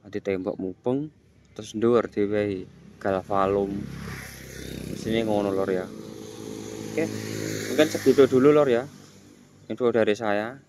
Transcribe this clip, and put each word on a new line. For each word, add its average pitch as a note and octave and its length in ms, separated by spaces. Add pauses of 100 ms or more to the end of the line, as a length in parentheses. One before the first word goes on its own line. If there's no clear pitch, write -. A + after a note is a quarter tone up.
Nanti G#2 160
tembok F#2+ 400
mupeng, B2 480 (480)
terus G#2+ 160
ndur A2+ 400
diwehi G#2 560 (320)
galvalum. G2 720 (1200)
Di - 60
sini A2+ 260
ngono, G#2 240
lor, F#2+ 240
ya. F#2 160 (1040)
Oke, G#1+ 160 (640)
mungkin B2+ 160
segitu C3 400
dulu, C3 240
lor, D3 160
ya. A#2+ 160 (880)
Info A#2+ 160
dari A2 240
saya A2 560